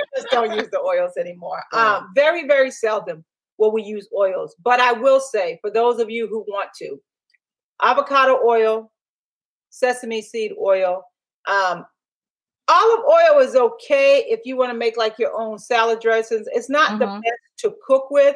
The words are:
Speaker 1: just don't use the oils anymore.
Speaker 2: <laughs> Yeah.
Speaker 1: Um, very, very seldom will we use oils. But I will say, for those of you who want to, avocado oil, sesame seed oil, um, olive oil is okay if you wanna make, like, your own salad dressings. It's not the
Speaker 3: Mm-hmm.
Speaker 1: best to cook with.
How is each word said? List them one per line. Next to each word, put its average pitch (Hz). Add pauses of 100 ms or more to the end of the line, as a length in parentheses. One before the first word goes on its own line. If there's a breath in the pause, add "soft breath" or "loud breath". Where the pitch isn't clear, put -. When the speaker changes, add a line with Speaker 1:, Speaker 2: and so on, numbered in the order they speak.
(160)
Speaker 1:
just -
don't 226
use 220
the 190
oils 180
anymore. 175
Speaker 2:
<laughs> -
Yeah. 214
Speaker 1:
Um, 185
very, 311
very 269
seldom 185 (360)
will 214
we 220
use 208
oils. 180
But 247
I 247
will 269
say, 185
for 208
those 233
of 220
you 226
who 214
want 196 (100)
to, 151 (840)
avocado 262
oil, 220 (800)
sesame 233
seed 214
oil, 190 (440)
um, 185 (840)
olive 427
oil 330
is 247
okay 277
if 226
you 254
wanna 247
make, 233
like, 220
your -
own 220
salad 226
dressings. 226
It's 240
not 269
the 240
Speaker 3:
Mm-hmm. 202
Speaker 1:
best 233 (260)
to 208 (100)
cook 269
with. 285